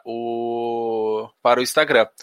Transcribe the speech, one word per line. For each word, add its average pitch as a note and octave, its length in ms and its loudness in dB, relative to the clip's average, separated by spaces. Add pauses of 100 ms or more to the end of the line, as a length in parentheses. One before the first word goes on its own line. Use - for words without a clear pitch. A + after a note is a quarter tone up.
o, A#2 1200 -4 (140)
para A#2+ 180 4
o B2+ 40 0
Instagram. C3+ 440 2 (160)